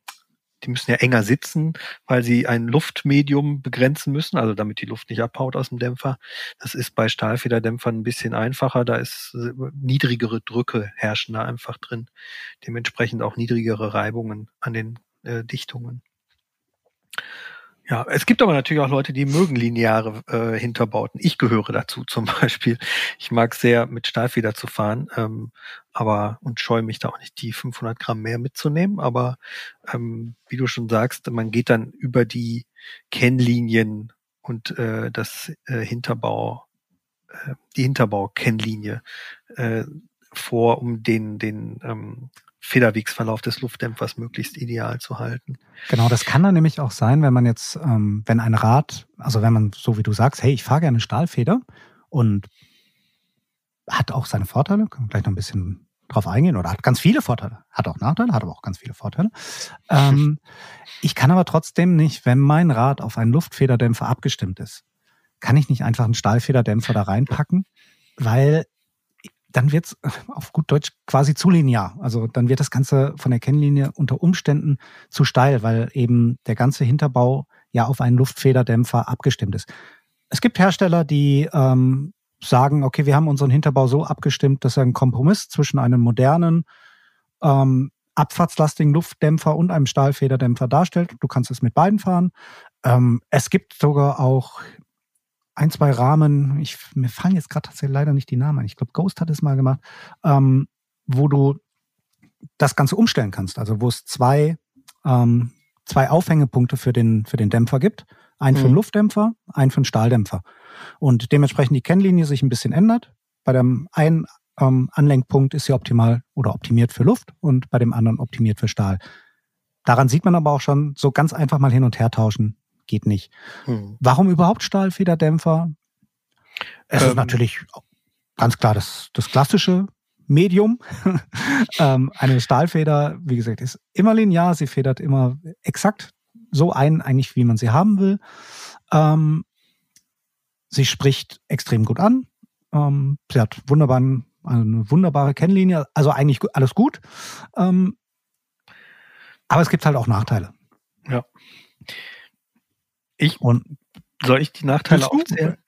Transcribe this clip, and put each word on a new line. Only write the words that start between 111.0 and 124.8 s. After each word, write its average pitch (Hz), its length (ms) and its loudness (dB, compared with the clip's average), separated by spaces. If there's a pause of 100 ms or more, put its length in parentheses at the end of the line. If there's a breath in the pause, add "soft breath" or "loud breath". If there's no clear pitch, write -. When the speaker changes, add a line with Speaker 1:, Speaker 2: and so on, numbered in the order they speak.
Speaker 2:
dementsprechend 143 460 2
die 127 60 -2
Kennlinie 180 420 4
sich 143 180 -2
ein 139 60 2
bisschen - 240 -2
ändert. 220 420 2 (300)
Bei 143 80 2
dem 127 400 2
einen, 160 340 2 (320)
ähm, 131 340 2
Anlenkpunkt 139 640 2
ist 151 120 -4
sie 143 60 0
optimal 117 500 2 (120)
oder 113 200 0
optimiert 117 380 0
für - 120 -2
Luft - 360 2
und 131 300 0
bei 123 80 0
dem 117 140 2
anderen 113 260 0
optimiert 113 400 -2
für 113 100 -2
Stahl. 98 300 -2 (840 loud breath)
Daran 127 240 4
sieht 131 160 2
man 180 100 6
aber 156 160 2
auch 143 100 0
schon, 143 360 0
so 143 160 0
ganz 156 200 2
einfach 151 260 0
mal 135 120 4
hin 127 140 4
und 120 160 0
her 113 100 2
tauschen 107 460 -2 (320)
geht - 180 -4
nicht. 104 240 -2 (360 loud breath)
Speaker 1:
Mhm. 107 340 -8
Speaker 2:
Warum 135 280 4
überhaupt 180 360 2
Stahlfederdämpfer? 165 1080 0 (1200 loud breath)